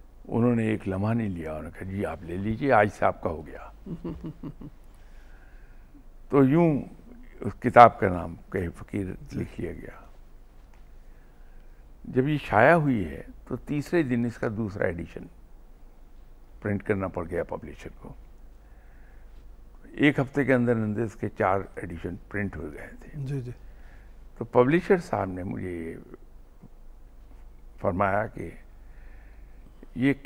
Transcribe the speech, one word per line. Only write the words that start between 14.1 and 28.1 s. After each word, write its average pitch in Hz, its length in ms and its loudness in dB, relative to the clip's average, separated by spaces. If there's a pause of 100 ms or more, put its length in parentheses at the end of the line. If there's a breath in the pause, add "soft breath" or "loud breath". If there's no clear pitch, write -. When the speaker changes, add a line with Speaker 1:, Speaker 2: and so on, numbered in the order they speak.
Speaker 1:
इसका 120 240 -4
दूसरा 104 380 -2
एडिशन 85 420 -8 (1300)
प्रिंट 101 200 0
करना 95 260 0
पड़ 87 180 -6
गया 82 180 -2
पब्लिशर - 460 -10
को। - 260 -16 (1800 soft breath)
एक 143 220 4
हफ्ते 131 260 0
के 127 80 4
अंदर 120 200 4
अंदर 110 280 0
इसके 110 280 -4
चार 98 400 0 (140)
एडिशन 85 340 -8 (140)
प्रिंट 101 260 -4
हो 78 60 -8
गए 73 240 -12
थे। - 380 -12
Speaker 2:
जी, 135 160 -6
जी। 123 120 -12 (840 soft breath)
Speaker 1:
तो 113 80 -8
पब्लिशर 165 540 6
साहब 98 300 -2
ने 90 140 -6
मुझे 90 600 -6 (1800)
फरमाया 98 480 2